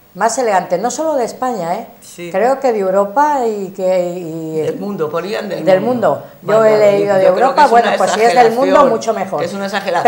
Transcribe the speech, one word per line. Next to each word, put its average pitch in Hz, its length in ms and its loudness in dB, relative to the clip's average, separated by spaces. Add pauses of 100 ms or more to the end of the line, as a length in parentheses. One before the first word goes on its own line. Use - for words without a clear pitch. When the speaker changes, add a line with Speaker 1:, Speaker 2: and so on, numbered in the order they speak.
(180)
Speaker 1:
más 220 220 -2
elegante, 185 400 0
no 226 100 -2
solo 311 240 -4
de 254 120 0
España, 196 500 -4
¿eh? 226 120 -10 (140)
Speaker 2:
Sí. 175 300 -16
Speaker 1:
Creo 233 280 0
que 262 140 0
de 220 60 -2
Europa 202 680 0
y 208 220 -4
que, 185 500 -2
y 160 440 -8
Speaker 2:
Del 156 180 -4
mundo, 185 320 -6
ponían 208 360 -6
del 175 160 -8
Speaker 1:
del 185 160 4
Speaker 2:
mundo. 220 300 -2
Speaker 1:
mundo. 131 160 -4 (160)
Yo 214 240 2
he 214 60 4
Speaker 2:
Valladolid. 214 80 2 (120)
Speaker 1:
leído 202 260 0
de 190 80 2
Speaker 2:
Yo 185 100 4
creo - 0 -
que 208 80 0
Speaker 1:
Europa, 277 220 4
Speaker 2:
es 262 40 4
Speaker 1:
bueno, 226 200 4
Speaker 2:
una 202 80 0
Speaker 1:
pues 190 160 0
si 196 80 0
es 226 120 4
del - 20 2 (180)
mundo, 233 100 -2
Speaker 2:
exageración. 277 260 4
Speaker 1:
mucho 226 240 -2
mejor. 190 300 -4
Speaker 2:
Es 196 100 -6
una 196 120 -6
exageración, 185 420 -4